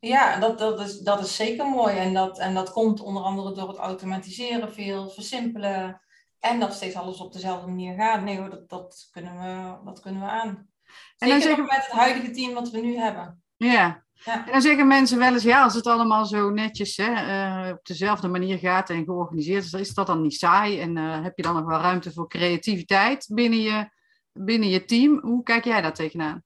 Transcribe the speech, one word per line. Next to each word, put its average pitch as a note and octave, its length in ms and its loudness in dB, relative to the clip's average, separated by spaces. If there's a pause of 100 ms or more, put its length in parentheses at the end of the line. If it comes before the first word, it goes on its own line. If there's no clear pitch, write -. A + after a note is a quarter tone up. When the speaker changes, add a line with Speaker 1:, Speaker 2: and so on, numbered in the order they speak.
Speaker 1:
ja, A#3 380 4
dat, A3+ 200 2
dat G#3+ 220 -2
is, G3+ 180 -8
dat G3+ 220 2
is F#3+ 160 -6
zeker A#3+ 300 -2
mooi. A#3 300 2
En F#3 180 0
dat, F#3+ 240 0
en F#3 160 -2
dat F#3+ 180 -2
komt A3 280 2
onder G3 220 -8
andere F#3+ 320 -4
door F#3+ 140 -8
het F#3+ 80 -12
automatiseren, F#3+ 960 -6
veel G3 380 -8
versimpelen. G3+ 880 -6 (400)
En A#3 200 0
dat G#3 140 -2
steeds F#3 220 -10
alles F#3 240 -10
op F#3 120 -16
dezelfde F3+ 340 -8
manier F#3 280 -8
gaat. G#3+ 280 0
Nee G3 160 -6
hoor, F#3+ 120 -10
dat, - 180 -18
dat F3+ 420 -18
kunnen F3+ 280 -14
we, F#3 460 -10
dat F#3+ 160 -18
kunnen F#3+ 200 -10
we G3 80 -8
aan. A3 200 -4
Speaker 2:
En G3 180 -12 (520)
dan A#3+ 100 2
Speaker 1:
Zeker C#4+ 140 6
Speaker 2:
zeggen D#4 220 4
Speaker 1:
nog B3+ 60 -4
met C4+ 160 2
het A#3+ 80 -8
huidige A#3+ 360 4
team B3 240 -6
wat A#3+ 160 -6
we A3 100 -6
nu A#3+ 160 -2
hebben. F#3+ 460 -6 (140)
Speaker 2:
Ja. G#3+ 500 2 (180)
Speaker 1:
Ja. A#3 220 -6
Speaker 2:
En A#3 60 -6
dan C4 100 4
zeggen C#4 240 6
mensen C4+ 320 6
wel B3+ 140 6
eens, A#3+ 100 2
ja, B3 200 8
als A3+ 120 6
het A3+ 120 -2
allemaal A3+ 400 4
zo G3+ 240 2
netjes, G#3+ 460 -4
hè, G#3+ 180 0
eh, F#3+ 580 -4
op - 120 -14
dezelfde F#3+ 440 -2
manier F#3 300 -2
gaat F#3 320 0
en E3+ 140 -2
georganiseerd F3 600 -2
is, E3 80 -12
is G3 220 -6
dat G3 120 0
dan E3 160 0
niet D3 120 0
saai? G3 460 2
En, E3+ 160 -4
eh, D#3+ 260 -4
heb F3+ 140 -8
je F3+ 60 -8
dan E3 120 0
nog D#3+ 100 -2
wel D#3+ 160 0
ruimte F3 320 0
voor D#3+ 160 -8
creativiteit G3 1040 0
binnen A#3 260 2
je, G#3+ 300 -2 (420)
binnen G#3+ 360 0
je F#3 160 2
team? C#4 360 6
Hoe A#3+ 220 0
kijk A3+ 220 0
jij A3+ 180 2
daar D#3 120 -2
tegenaan? D#3+ 520 -6